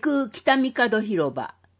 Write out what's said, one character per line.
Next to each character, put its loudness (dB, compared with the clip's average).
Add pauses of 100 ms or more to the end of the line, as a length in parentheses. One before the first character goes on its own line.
宮 0
北 0
帝 0
広 -2
場。 -8 (260)